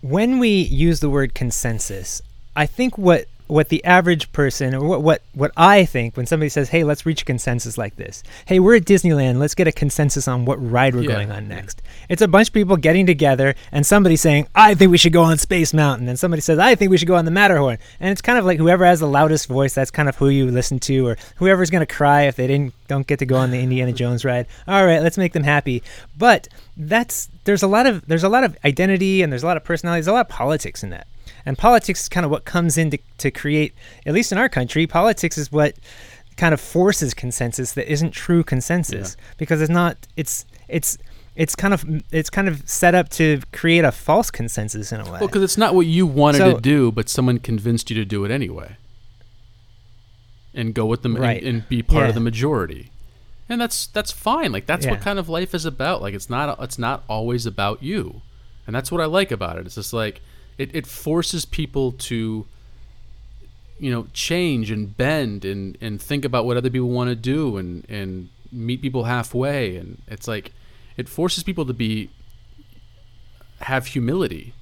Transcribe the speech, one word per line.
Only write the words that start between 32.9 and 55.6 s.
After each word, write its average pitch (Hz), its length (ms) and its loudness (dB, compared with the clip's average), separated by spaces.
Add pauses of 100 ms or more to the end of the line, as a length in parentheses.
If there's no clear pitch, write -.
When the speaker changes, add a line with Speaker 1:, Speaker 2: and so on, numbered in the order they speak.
Speaker 1:
to, 147 60 -6 (200)
to 135 140 -2
create, 151 420 -2 (320)
at 147 80 -2
least 226 160 0
in 190 80 -2
our 254 100 2
country, 143 380 -2
politics 175 500 0
is 143 140 -6
what 147 240 0 (600)
kind 165 180 2
of 139 60 -4
forces 180 540 0
consensus 123 580 -6
that - 180 -6
isn't 151 220 -2
true 170 320 0
consensus, 131 760 -4
Speaker 2:
Yeah. - 60 -20 (140)
Speaker 1:
because 156 220 -2
it's 156 100 0
not, 170 260 2 (200)
it's, - 280 -8 (240)
it's, - 300 -4 (360)
it's 156 220 -2
kind 196 180 0
of, 156 100 -4 (280)
it's 160 180 -2
kind 196 160 0
of 151 220 -4
set 175 260 4
up 175 160 2
to 151 300 2 (100)
create 165 340 2
a 135 60 4
false 180 400 0
consensus 110 640 -8
in 107 80 -10
a 101 40 -14
way. 90 140 -12
Speaker 2:
Well, 202 100 -2
'cause 196 140 0
it's 190 160 0
not 208 160 2
what 175 120 4
you 170 200 2
wanted 143 320 4
Speaker 1:
So 190 160 6
Speaker 2:
to 127 60 -4
do, 127 320 2
but 110 160 -4
someone 123 320 0
convinced 117 500 -4
you 110 60 -4
to 110 80 -2
do 98 200 -6
it 101 60 -6
anyway. 98 460 -8 (1800)
And 113 200 -6
go 110 120 -2
with 117 160 -2
them 117 140 -2
and, 127 80 -2
Speaker 1:
Right. 120 180 -2
Speaker 2:
and 113 260 -6
be 120 140 -2
part 151 220 2
of 127 60 2
Speaker 1:
Yeah. 107 40 -2
Speaker 2:
the 120 60 -2
majority. 113 680 -4 (580)
And 240 120 -6
that's, - 280 -6
that's - 240 -6
fine. 247 400 -4
Like, 101 140 -8
that's 147 200 -4
what 123 120 -2
Speaker 1:
Yeah. - 60 -10
Speaker 2:
kind 202 140 -4
of 170 100 -8
life 180 280 -6
is 160 80 -6